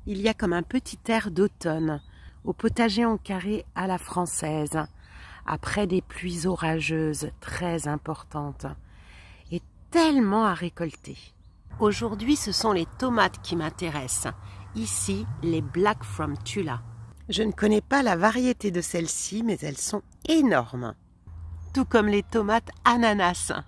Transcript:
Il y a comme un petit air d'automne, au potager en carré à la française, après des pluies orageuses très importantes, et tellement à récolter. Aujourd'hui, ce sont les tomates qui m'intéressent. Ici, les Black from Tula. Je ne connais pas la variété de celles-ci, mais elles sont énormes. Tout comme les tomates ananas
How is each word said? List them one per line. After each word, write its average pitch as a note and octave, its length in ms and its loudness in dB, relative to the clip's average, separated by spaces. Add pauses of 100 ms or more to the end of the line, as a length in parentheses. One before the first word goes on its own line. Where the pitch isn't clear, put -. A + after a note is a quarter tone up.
Il G3 140 -4
y G3+ 80 2
a A3 60 4
comme G3 180 0
un F3 120 0
petit - 440 -6
air A3 240 0
d'automne, D#3+ 680 0 (420)
au - 80 -4
potager A3+ 540 2
en A3+ 100 2
carré G3 480 -4 (100)
à F#3 140 -4
la F#3 100 0
française, D#3 800 -2 (680)
après G3 420 -2
des F#3 140 2
pluies F3 440 -6
orageuses D#3+ 840 0 (100)
très E3+ 480 -4
importantes, D3 800 -6 (840)
et E3+ 120 -4 (300)
tellement C4 520 6
à G3+ 100 4
récolter. E3 640 -6 (600)
Aujourd'hui, A3 560 2
ce A3+ 160 -4
sont G#3+ 220 2
les E3 140 0 (100)
tomates B3 440 2
qui - 140 -4
m'intéressent. D3+ 760 -4 (420)
Ici, G#3+ 500 -2 (160)
les E3 200 0
Black F#3 420 2
from D3 400 -6
Tula. C#3+ 380 -4 (480)
Je F3+ 140 0
ne G#3+ 100 0
connais G#3 260 4
pas C4+ 240 2
la G3 140 2
variété A3 540 2
de F3 100 -2
celles-ci, E3+ 640 -4
mais G#3+ 180 0
elles D3 160 -6
sont - 260 -4 (240)
énormes. C3 680 2 (800)
Tout C4 120 2
comme G#3 220 4
les G3+ 160 4
tomates A3 480 0 (120)
ananas G#3 720 4 (140)